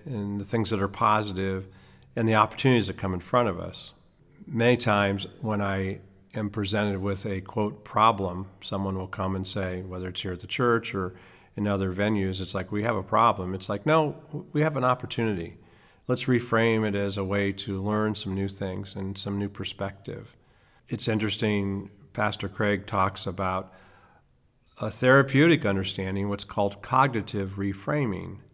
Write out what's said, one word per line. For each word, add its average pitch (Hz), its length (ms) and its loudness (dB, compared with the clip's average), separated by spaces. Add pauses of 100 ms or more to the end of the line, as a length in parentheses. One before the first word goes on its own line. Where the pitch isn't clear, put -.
and 101 340 -6
the 98 40 -6
things 107 260 0
that 107 100 0
are 98 80 2
positive 95 760 0 (480)
and 113 120 0
the 110 80 4
opportunities 110 520 4
that 92 100 -6
come 95 160 -4
in 90 80 -4
front 120 280 2
of 87 120 -4
us. - 320 -10 (540)
Many 120 320 4
times 101 480 2 (160)
when 107 180 -2
I 98 400 -2 (340)
am 104 160 -4
presented 101 500 0
with 98 240 -4
a, 95 160 -4
quote, 104 440 -4
problem, 98 640 2 (120)
someone 95 360 -4
will 92 100 -6
come 95 280 -4
and 92 120 -4
say, 92 360 -2
whether 92 260 -8
it's 92 120 -8
here 92 120 -4
at 87 80 -8
the - 60 -14
church 117 480 0
or 92 200 -4 (420)
in 104 100 0
other 98 280 0
venues, 98 480 0
it's 87 120 -6
like, 92 160 -4
"We 104 120 -2
have 113 140 0
a 101 60 -2
problem." 95 520 4
It's 95 160 -4
like, 104 160 -4
"No, 151 300 4 (100)
w-, - 260 -10
we 147 80 0
have 151 160 0
an 127 80 0
opportunity. 110 720 0 (500)
Let's 127 200 0
reframe 117 600 4
it 104 80 0
as 101 220 -2
a 101 80 -2
way 101 280 0
to 98 300 -6
learn 107 320 0
some 98 200 -4
new 98 140 -2
things 98 460 -8
and 95 220 -6
some 101 220 -4
new 101 100 -2
perspective." - 880 -10 (520)
It's 117 200 -4
interesting, 101 840 0 (220)
Pastor 104 380 -2
Craig 104 340 0
talks 98 420 -2
about 92 460 -4 (1120)
a 110 80 -2
therapeutic 135 760 6
understanding, 98 640 -2
what's 101 160 -4
called - 380 -2
cognitive 113 680 0
reframing, 98 880 -4 (140)